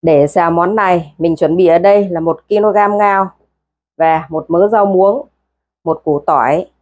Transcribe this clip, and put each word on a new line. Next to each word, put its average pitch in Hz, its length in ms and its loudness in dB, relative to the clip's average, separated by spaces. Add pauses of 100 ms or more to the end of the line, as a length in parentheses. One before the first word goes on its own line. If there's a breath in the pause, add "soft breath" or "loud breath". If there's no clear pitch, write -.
Để 151 260 2
xào 170 240 0
món 175 240 -2
này, 180 420 -2
mình 165 180 -2
chuẩn 160 220 -2
bị 185 100 2
ở 165 100 4
đây 196 320 2
là 175 100 -6
một 165 300 -4
ki-lô-gam 208 480 0
ngao 196 340 -2 (680)
và 160 320 -2
một 160 180 -8
mớ 175 240 0
rau 214 140 2
muống, 196 420 0 (560)
một 160 200 -4
củ 147 240 -2
tỏi 151 440 -2 (100)